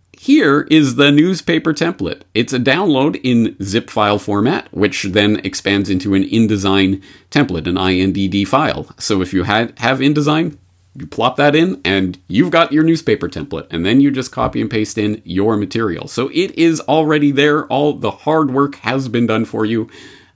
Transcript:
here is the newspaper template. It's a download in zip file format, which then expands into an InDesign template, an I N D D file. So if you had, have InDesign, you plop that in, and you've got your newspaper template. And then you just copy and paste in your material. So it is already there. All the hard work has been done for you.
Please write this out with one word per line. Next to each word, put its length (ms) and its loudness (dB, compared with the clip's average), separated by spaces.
here 420 4
is 240 4
the 160 4
newspaper 640 0
template. 500 -4
It's 180 -2
a 80 -2
download 640 0
in 400 2
zip 240 -2
file 300 0
format, 560 -2
which 300 0
then 400 0
expands 480 -2
into 240 0
an 80 2
InDesign 800 2
template, 380 -2
an 100 -2
I 160 0
N 200 2
D 140 -2
D 160 0
file. 540 -2
So 240 -2
if 100 -4
you 120 0
had, 340 -2
have 220 -2
InDesign, 580 0
you 100 -16
plop 300 -2
that 200 2
in, 300 2
and 320 0
you've 220 2
got 240 2
your 100 4
newspaper 460 0
template. 400 -10
And 160 -2
then 160 4
you 80 4
just 220 -6
copy 280 -4
and 120 -4
paste 260 -4
in 260 -2
your 320 0
material. 520 -4
So 260 -4
it 240 0
is 240 2
already 500 2
there. 360 0
All 260 0
the 180 -4
hard 400 0
work 260 0
has 300 -4
been 200 0
done 180 0
for 200 -4
you. 220 -2